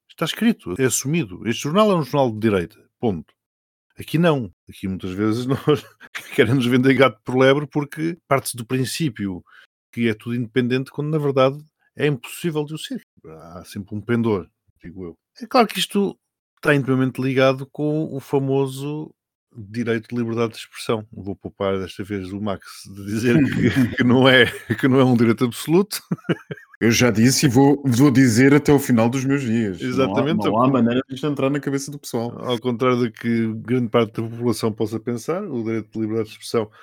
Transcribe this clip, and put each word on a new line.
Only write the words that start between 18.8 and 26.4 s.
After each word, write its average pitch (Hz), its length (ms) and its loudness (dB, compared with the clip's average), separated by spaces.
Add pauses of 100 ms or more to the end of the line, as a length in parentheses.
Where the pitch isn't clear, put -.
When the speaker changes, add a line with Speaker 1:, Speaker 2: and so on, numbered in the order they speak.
Speaker 1:
direito 113 540 -6
de 120 60 -6
liberdade 117 360 -2
de - 60 -18
expressão. - 520 -6
Vou 95 240 -10
poupar 98 440 -4
desta 95 260 -10
vez 95 280 -8
o 101 60 -8
Max 98 280 -6 (280)
de 98 120 -16
dizer 120 360 2
que, 117 540 0
<laughs> - 0 -
que - 80 0
não 127 240 6
é, 131 160 8 (340)
que - 100 0
não 131 120 4
é 131 40 6
um 127 120 4
direito 117 300 4
absoluto. 165 640 -2
<laughs> - 560 -8 (120)